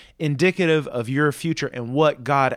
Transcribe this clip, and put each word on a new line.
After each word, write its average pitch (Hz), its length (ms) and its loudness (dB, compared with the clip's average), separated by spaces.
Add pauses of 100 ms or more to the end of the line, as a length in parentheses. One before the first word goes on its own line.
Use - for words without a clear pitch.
(180)
indicative 160 720 2
of 120 220 -4
your 143 220 2
future 156 340 -4
and 123 260 -8
what 143 320 2
God 135 320 2